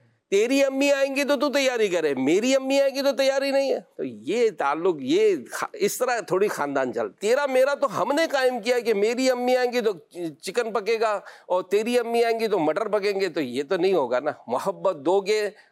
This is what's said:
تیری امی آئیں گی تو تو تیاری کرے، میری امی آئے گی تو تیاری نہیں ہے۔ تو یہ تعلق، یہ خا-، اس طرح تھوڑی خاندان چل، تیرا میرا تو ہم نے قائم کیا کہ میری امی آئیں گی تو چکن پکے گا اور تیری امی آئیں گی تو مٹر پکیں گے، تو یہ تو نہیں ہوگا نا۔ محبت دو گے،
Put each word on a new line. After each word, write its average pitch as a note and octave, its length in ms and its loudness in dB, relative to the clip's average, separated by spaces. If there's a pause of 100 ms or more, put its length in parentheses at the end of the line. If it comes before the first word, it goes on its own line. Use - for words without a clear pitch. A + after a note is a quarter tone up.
(300)
تیری A#3+ 340 4
امی C4+ 280 2
آئیں C#4 240 0
گی C#4+ 80 0
تو C#4 120 0
تو C#4 160 0
تیاری B3 360 0
کرے، E3 260 0
میری F3+ 420 2
امی C4+ 260 0
آئے C#4 100 0
گی C4 100 -4
تو C4+ 140 0
تیاری C4+ 360 0
نہیں C4+ 220 0
ہے۔ B3 60 -2 (180)
تو - 60 -6
یہ C#3+ 540 0
تعلق، D#3+ 420 0
یہ G3 360 2 (160)
خا-، - 220 -6
اس - 240 -2
طرح A#3+ 300 -2
تھوڑی F#3+ 200 0
خاندان C#3 460 -2
چل، A2 160 -4
تیرا A#3+ 360 0
میرا C4 280 2
تو C4+ 280 -2
ہم A3 100 -2
نے D4 100 2 (100)
قائم B3+ 300 0
کیا A#3+ 180 0
کہ A3+ 140 0
میری A#3 380 2
امی B3 240 2
آئیں B3 160 2
گی B3 100 0
تو G#3+ 100 0 (500)
چکن A3 320 -4
پکے A3+ 260 -2
گا G#3+ 200 0 (280)
اور F3+ 160 0
تیری A3 360 0
امی A#3 240 2
آئیں A#3 160 2
گی A3 80 0
تو G3+ 120 0
مٹر D#3 280 0
پکیں G3+ 320 0
گے، F#3+ 100 -2
تو D#3+ 120 -4
یہ B2+ 280 -4
تو F#3+ 80 0
نہیں F#3 160 2
ہوگا B2 260 0
نا۔ C#3+ 120 -4 (160)
محبت D3+ 480 -2
دو E3+ 260 0
گے، G#3 280 -2 (220)